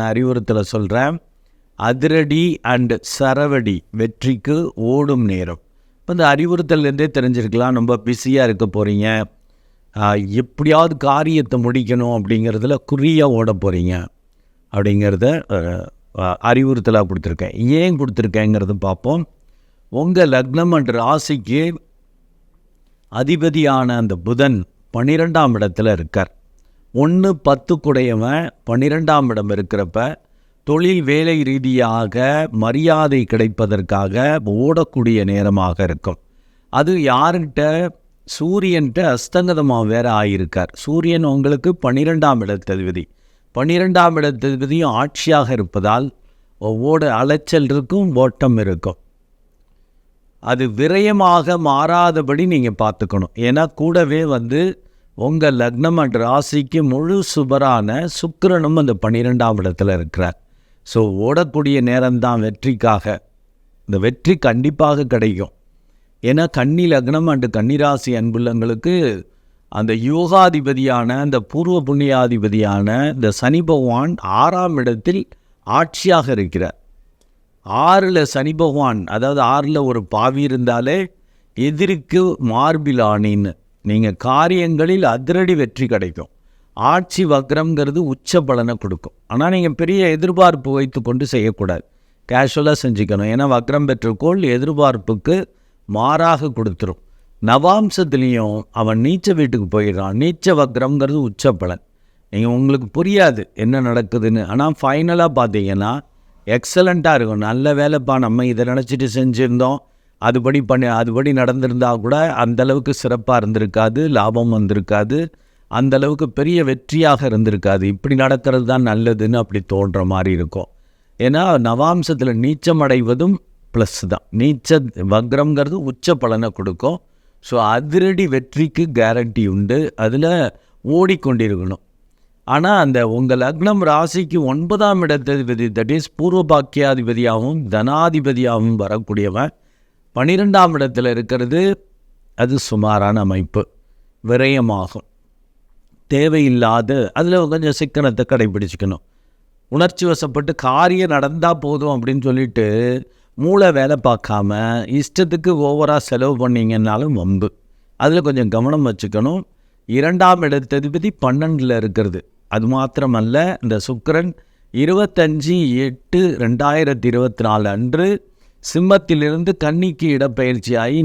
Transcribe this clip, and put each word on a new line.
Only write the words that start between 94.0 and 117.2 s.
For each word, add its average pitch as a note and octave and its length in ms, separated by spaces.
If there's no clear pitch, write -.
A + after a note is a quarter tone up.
கோள் E3+ 360
எதிர்பார்ப்புக்கு C3+ 880
மாறாக C#3+ 640
கொடுத்துரும். G2 480
நவாம்சத்திலையும் C3 1120
அவன் A2 280
நீச்ச F3 340
வீட்டுக்கு B2 340
போயிடுறான். G2 480
நீச்ச E3 380
வக்ரம்ங்கிறது C#3 680
உச்ச A#2+ 320
பலன். F2 320
நீங்க A2 200
உங்களுக்கு C3 400
புரியாது E3+ 520
என்ன B2 260
நடக்குதுன்னு. A2+ 640
ஆனா B2+ 280
ஃபைனலா E3 580
பார்த்தீங்கன்னா G#2 600
எக்ஸலண்ட்டாக D#3+ 720
இருக்கும். G#2+ 260
நல்ல B2 300
வேலைப்பா, C#3+ 440
நம்ம A#2+ 280
இதை A#2+ 180
நினச்சிட்டு B2+ 440
செஞ்சுருந்தோம், B2+ 680
அதுபடி B2 400
பண்ணி, B2+ 280
அதுபடி A#2 420
நடந்திருந்தா B2+ 640
கூட A#2+ 180
அந்த A#2 280
அளவுக்கு C3+ 320
சிறப்பா B2 420
இருந்திருக்காது, A2 720
லாபம் A#2 440
வந்திருக்காது, G#2 640
அந்த C3 260
அளவுக்கு D3 340
பெரிய D#3+ 340
வெற்றியாக C#3+ 600